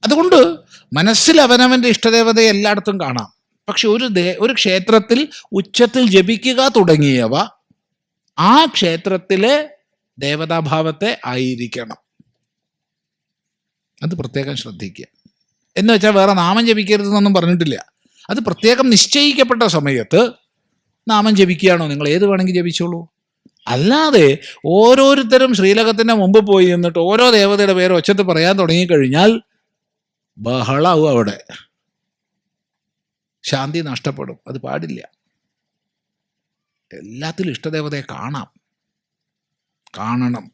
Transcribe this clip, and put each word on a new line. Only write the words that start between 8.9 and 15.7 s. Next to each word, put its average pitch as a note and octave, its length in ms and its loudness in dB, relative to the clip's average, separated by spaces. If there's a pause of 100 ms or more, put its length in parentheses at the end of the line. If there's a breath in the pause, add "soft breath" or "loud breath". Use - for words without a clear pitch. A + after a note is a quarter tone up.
ദേവതാഭാവത്തെ D#3+ 840 -4 (220)
ആയിരിക്കണം. B2 680 -8 (2000)
അത് E3 140 -6
പ്രത്യേകം C#3 440 -8
ശ്രദ്ധിക്കുക. G2 440 -16 (720)